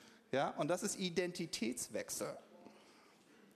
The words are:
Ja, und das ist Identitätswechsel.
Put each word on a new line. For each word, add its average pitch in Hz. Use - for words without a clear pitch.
Ja, 143
und 156
das 180
ist 202
Identitätswechsel. 180